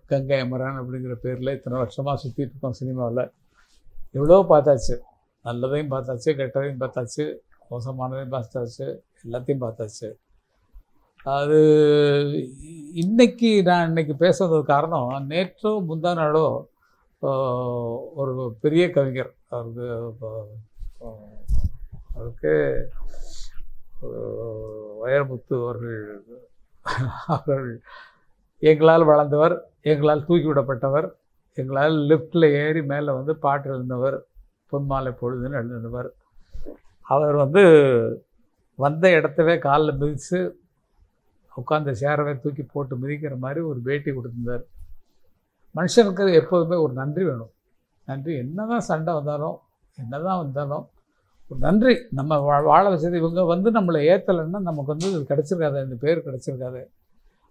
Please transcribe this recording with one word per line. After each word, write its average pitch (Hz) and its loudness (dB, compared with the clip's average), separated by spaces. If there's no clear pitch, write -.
கங்கை 135 0
அமரன் 127 -4
அப்படிங்கிற 127 -8
பேர்ல 127 -4
இத்தனை 131 -6
வருஷமா 127 -4
சுத்திட்டு 139 -6
இருக்கோம் 131 -6
சினிமாவுல. 127 -4
எவ்வளோ 170 6
பார்த்தாச்சு, 143 4
நல்லதையும் 131 -4
பார்த்தாச்சு, 127 -6
கெட்டதையும் 139 -4
பார்த்தாச்சு, 131 -6
மோசமானதையும் 127 -8
பார்த்தாச்சு, 131 -8
எல்லாத்தையும் 127 -4
பார்த்தாச்சு. 113 -8
அது 143 2
இன்னைக்கு, 220 4
நான் 175 4
இன்னைக்கு 160 0
பேசுறதுக்கு 165 2
காரணம், 139 0
நேற்றோ 175 -4
முந்தா 175 -2
நாளோ, 151 0
ஆ, 143 -2
ஒரு 131 -6
பெரிய 160 2
கவிஞர், 131 -2
அவருக்கு, 117 -10
ஆ, - -14
அவருக்கு, - -2
ஆ, - -6
வைரமுத்து 131 -2
அவர்கள், 117 -6
அவர்கள் 135 -4
எங்களால் 160 6
வளர்ந்தவர், 151 4
எங்களால் 151 2
தூக்கி 170 2
விடப்பட்டவர், 139 0
எங்களால் 139 0
லிஃப்ட்ல 156 4
ஏறி 151 0
மேல 143 -4
வந்து 143 -4
பாட்டு 139 -2
எழுதினவர், 127 -4
பொன்மாலை 143 -4
பொழுதுன்னு 127 -4
எழுதினவர். 123 -8
அவர் 147 2
வந்து 147 4
வந்த 156 2
இடத்தவே 160 4
கால்ல 147 2
மிதிச்சு, 151 -4
உட்கார்ந்த 143 -2
சேரவே 143 -2
தூக்கி 147 -6
போட்டு 135 -8
மிதிக்கிற 139 -8
மாதிரி 135 -6
ஒரு 151 -6
பேட்டி 143 -4
கொடுத்திருந்தார். 120 -6
மனுஷனுக்கு 190 4
எப்போதுமே 170 4
ஒரு 151 0
நன்றி 147 -4
வேணும். 120 -4
நன்றி, 139 -6
என்னதான் 196 -4
சண்டை 165 -4
வந்தாலும், 147 -6
என்னதான் 147 -6
வந்தாலும் 143 -6
ஒரு - -6
நன்றி. 220 4
நம்ம 143 -2
வா-, 143 2
வாழ 165 6
வச்சது, 175 0
இவங்க 165 0
வந்து 180 2
நம்மளை 196 2
ஏத்தலைன்னா 170 2
நமக்கு 170 -4
வந்து 151 -2
இது 175 -2
கிடைச்சிருக்காது, 147 0
இந்த 131 -6
பேர் 156 2
கிடைச்சிருக்காது. 127 -10